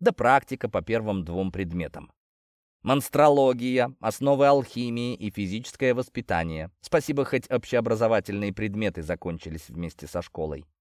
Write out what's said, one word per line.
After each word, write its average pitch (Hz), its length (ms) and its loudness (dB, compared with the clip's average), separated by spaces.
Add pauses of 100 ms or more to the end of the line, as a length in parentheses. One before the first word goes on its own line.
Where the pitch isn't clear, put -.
да - 120 4
практика 127 560 2
по 104 120 -2
первым 107 440 -2
двум 90 280 -4
предметам. 85 580 -8 (720)
Монстрология, 131 1160 4
основы 139 460 2
алхимии 120 680 0
и 104 160 -6
физическое 110 640 -2
воспитание. 85 760 -4 (100)
Спасибо, 143 460 0
хоть 131 240 -2
общеобразовательные 110 1040 0
предметы 101 480 -4
закончились 82 680 -8
вместе 82 380 -10
со 87 160 -6
школой. 78 420 -8 (160)